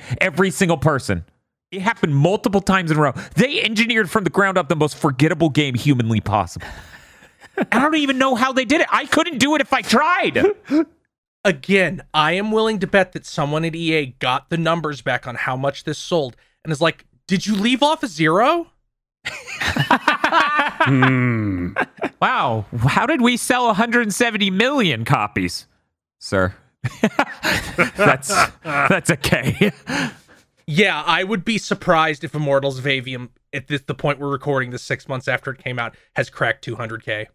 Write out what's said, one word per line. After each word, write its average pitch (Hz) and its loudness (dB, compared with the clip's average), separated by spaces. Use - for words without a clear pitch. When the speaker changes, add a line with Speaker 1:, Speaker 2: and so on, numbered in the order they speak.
Speaker 1:
Every 185 2
single 170 0
person. 120 0
It 190 -10
happened 185 0
multiple 190 2
times 185 2
in 151 2
a - 2
row. 147 2
They 247 2
engineered 220 0
from 214 0
the 165 0
ground 190 2
up 160 0
the 170 2
most 151 0
forgettable 156 2
game 139 0
humanly 117 2
possible. 101 -2
I 220 2
don't 302 2
even 277 0
know 262 2
how 254 0
they 254 0
did 294 2
it. 294 0
I 233 0
couldn't 320 0
do 277 2
it 294 2
if - -2
I 254 0
tried. 294 2
<laughs> - -4
Speaker 2:
Again, 180 0
I 151 2
am 202 -2
willing 220 0
to 175 -4
bet 190 2
that - -12
someone 151 -2
at 160 -4
E 165 -2
A 156 0
got 127 -4
the 170 -2
numbers 160 -2
back 127 -4
on 120 -10
how 131 -4
much 139 -4
this 151 -6
sold 143 -4
and 156 -6
is 143 -2
like, 165 0
"Did 190 0
you 208 0
leave 226 2
off 311 2
a 285 -4
zero?" 196 2
<laughs> - -6
Speaker 3:
Hmm. 120 0
Speaker 1:
Wow. 165 0
How 190 2
did 240 2
we 240 4
sell 247 0
a 214 4
hundred 226 0
seventy 214 0
million 190 2
copies, 104 0
sir? 95 0
<laughs> - -6
That's, - 2
that's 151 0
a 160 2
K. 135 0
<laughs> - -20
Speaker 2:
Yeah, 160 0
I 170 2
would 190 -4
be 226 -2
surprised 160 0
if 160 -10
Immortals 139 0
of 123 -6
Avium, 127 -4
at 135 -10
this, 143 -4
the - -8
point 143 -2
we're 139 -4
recording 135 -2
this 123 -10
six - -8
months 131 -6
after 131 -4
it 123 -12
came 123 -8
out, 117 -6
has 131 -2
cracked - -4
two 113 -10
hundred 113 -10
K. 110 -6